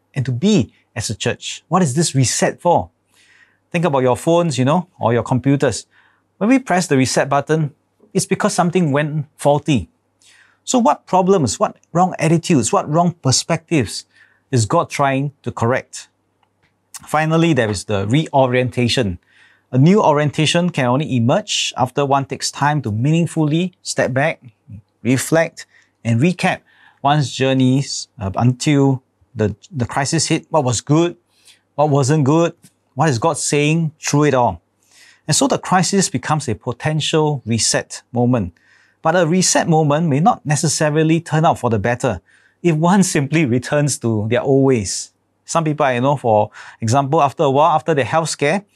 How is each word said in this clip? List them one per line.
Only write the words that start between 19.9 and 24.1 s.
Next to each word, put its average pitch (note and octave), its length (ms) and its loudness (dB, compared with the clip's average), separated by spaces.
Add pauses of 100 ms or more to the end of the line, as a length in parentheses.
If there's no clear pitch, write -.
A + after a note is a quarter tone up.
orientation D3+ 680 0
can C3+ 180 -2
only B2+ 280 0
emerge C3+ 640 -2
after C#3+ 280 -2
one C#3 200 0
takes - 260 -8
time D3 300 0
to A2+ 100 -6
meaningfully D#3 880 0
step - 300 -4